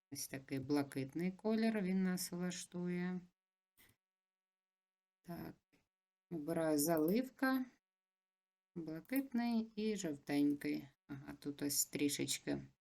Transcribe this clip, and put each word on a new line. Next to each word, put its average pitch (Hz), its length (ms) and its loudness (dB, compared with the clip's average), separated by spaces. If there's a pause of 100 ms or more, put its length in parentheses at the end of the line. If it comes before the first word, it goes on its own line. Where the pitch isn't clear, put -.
(100)
ось - 180 -8
такий - 300 -6
блакитний 139 760 0
колір, 220 500 0
він 190 220 2
нас 180 280 0
влаштує. 180 880 -4 (2000)
Так, 165 280 -10 (760)
обираю 160 480 2
заливка, 214 880 4 (1080)
блакитний 226 1000 -2
і 214 200 0
жовтенький. 147 920 0 (200)
Ага, 143 320 -10
тут 143 220 -8
ось 143 240 2
трішечки 143 720 0 (220)